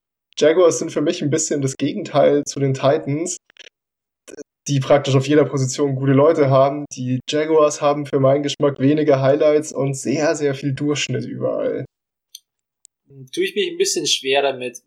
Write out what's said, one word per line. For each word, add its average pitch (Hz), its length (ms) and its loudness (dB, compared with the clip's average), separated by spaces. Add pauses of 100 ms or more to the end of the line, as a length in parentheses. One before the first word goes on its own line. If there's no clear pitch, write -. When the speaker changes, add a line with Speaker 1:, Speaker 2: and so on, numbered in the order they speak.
(380)
Speaker 1:
Jaguars 165 420 4
sind 160 120 -8
für 160 100 -4
mich 160 200 -2
ein 147 100 -2
bisschen 156 300 -2
das 135 140 -4
Gegenteil 147 680 0
zu - 140 -10
den 135 160 0
Titans, 151 600 -2 (1300)
die 143 120 0
praktisch 139 360 2
auf 135 120 2
jeder 151 180 4
Position 139 500 -2
gute 135 180 2
Leute 147 360 4
haben. 143 440 2
Die 127 260 -4 (100)
Jaguars 151 520 0
haben 147 240 0
für 139 140 -2
meinen 139 240 2
Geschmack 143 360 -2
weniger 143 420 2
Highlights 151 500 2
und 139 240 -4
sehr, 151 400 -2
sehr 147 180 -2
viel 135 200 -6
Durchschnitt 139 520 -4
überall. 127 600 -4 (1500)
Speaker 2:
Tue 175 100 -2
ich 190 120 -6
mich 185 160 -4
ein 170 60 -12
bisschen 175 300 -2
schwer 135 340 0
damit, 127 460 -4